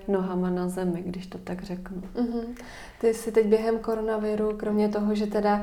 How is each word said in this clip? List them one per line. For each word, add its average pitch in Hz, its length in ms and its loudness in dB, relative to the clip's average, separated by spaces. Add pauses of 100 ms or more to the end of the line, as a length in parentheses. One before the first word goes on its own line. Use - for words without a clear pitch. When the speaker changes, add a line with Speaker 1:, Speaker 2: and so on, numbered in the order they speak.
Speaker 1:
nohama 185 420 2
na 180 180 0
zemi, 180 380 -2
když 180 220 -6
to 185 100 -10
tak 180 260 -8
řeknu. 185 380 -8 (140)
Speaker 2:
Mhm. 240 260 -2 (600)
Ty 226 120 4
jsi 220 180 -6
teď 220 140 6
během 220 340 4
koronaviru, 214 760 0
kromě 214 320 2
toho, 208 260 2
že 208 120 2
teda 208 360 4